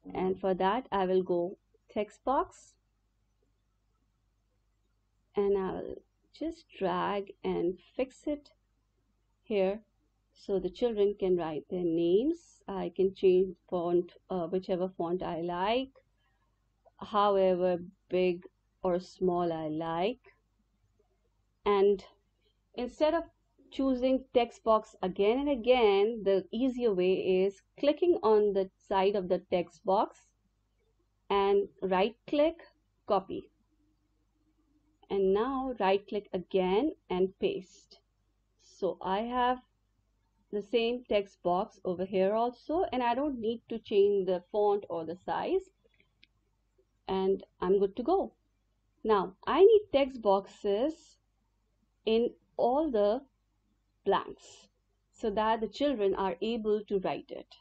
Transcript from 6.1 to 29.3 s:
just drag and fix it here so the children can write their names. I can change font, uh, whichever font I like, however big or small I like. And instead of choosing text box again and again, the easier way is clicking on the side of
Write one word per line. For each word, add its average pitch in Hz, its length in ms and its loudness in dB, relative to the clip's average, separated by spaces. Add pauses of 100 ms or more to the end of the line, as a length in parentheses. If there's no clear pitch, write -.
just 330 320 -8 (120)
drag 180 540 -4 (100)
and 180 360 -2 (180)
fix - 300 -8
it 294 240 -8 (920)
here 202 380 -2 (540)
so 196 240 -4
the 185 100 -4
children 208 500 0
can 185 200 2
write 160 320 -6
their 180 140 -4
names. 175 840 0
I 180 260 -6
can 190 200 0
change 185 420 2 (140)
font, 175 420 0 (160)
uh, 180 200 -4
whichever 185 420 -4
font 180 320 -4
I 165 180 -6
like, 196 520 -2 (1040)
however 190 800 2 (320)
big 180 320 0 (400)
or 180 180 0
small 180 500 -2
I 160 180 -6
like. 165 680 -4 (1300)
And 202 400 2 (680)
instead 269 400 0
of 330 100 -2 (500)
choosing 262 480 0 (120)
text 240 280 0
box 220 380 0
again 202 380 0
and 285 100 -2
again, 226 760 4
the 190 280 2
easier 240 400 0
way 185 220 2
is 190 480 0 (180)
clicking 311 420 2
on 208 300 4
the 190 160 0 (180)
side 196 300 2
of 185 140 -2